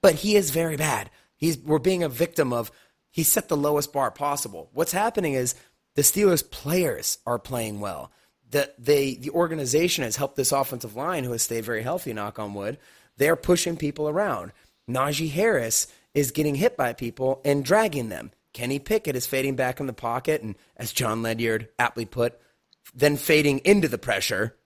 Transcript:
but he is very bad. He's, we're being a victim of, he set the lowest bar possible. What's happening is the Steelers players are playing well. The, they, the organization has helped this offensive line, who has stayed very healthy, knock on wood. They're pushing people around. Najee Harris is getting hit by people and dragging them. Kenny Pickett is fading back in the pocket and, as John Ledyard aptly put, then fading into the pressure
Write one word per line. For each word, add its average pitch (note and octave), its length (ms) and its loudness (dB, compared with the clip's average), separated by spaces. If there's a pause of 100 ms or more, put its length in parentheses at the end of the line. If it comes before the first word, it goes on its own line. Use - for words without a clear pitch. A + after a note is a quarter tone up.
but F3 140 6
he G#3 200 0
is F#3 140 4
very D#3+ 260 0
bad. C#3 360 -2 (240)
He's, D#3 240 0
we're D3+ 180 2
being F3 240 2
a D#3+ 80 0
victim C#3 420 0
of, A#2 200 -4 (400)
he E3 100 -4
set - 280 2
the E3 60 2
lowest D3 380 0
bar C3+ 160 0
possible. C#3+ 640 -6
What's D#3+ 200 -2
happening G3 400 0
is B2+ 200 0 (400)
the C#3+ 80 0
Steelers F#3 480 4
players D#3 800 -2
are A#2+ 100 0
playing A2 420 -6
well. F2 320 -10 (380)
The, C#3+ 300 0
they, C#3 340 2
the C3+ 160 -8
organization D#3+ 760 0
has A2 120 -2
helped - 200 -4
this C3+ 160 0
offensive B2+ 440 -2
line, D3+ 280 -4
who B2 100 -4
has A2+ 100 -2
stayed A2+ 220 -4
very A2 180 -4
healthy, C#3+ 300 -6
knock G#2 260 -8
on G#2 160 -8
wood. G#2 240 -6 (380)
They're D#3 180 4
pushing E3+ 420 0
people D3+ 320 -4
around. D3+ 420 -2 (380)
Najee C#3+ 400 -2
Harris D3+ 580 0 (280)
is C#3 160 2
getting D3+ 240 0
hit G3+ 200 2
by B2 180 -2
people C3 520 -2
and C#3+ 180 2
dragging D3 460 2
them. C#2+ 220 -10 (220)
Kenny C3 260 -4
Pickett D#3+ 360 -2
is B2 120 -4
fading C3+ 280 0
back B2+ 240 -2
in C#3+ 60 -4
the B2+ 80 -6
pocket B2+ 480 -2
and, G#2+ 140 -8 (200)
as A#2 160 -8
John A2+ 300 -2
Ledyard A2+ 560 -2
aptly A#2+ 280 0
put, A#2 340 -2 (560)
then C#3+ 220 4
fading D3 420 4
into F#3+ 280 6
the B2 120 -2
pressure G#2+ 560 -2 (100)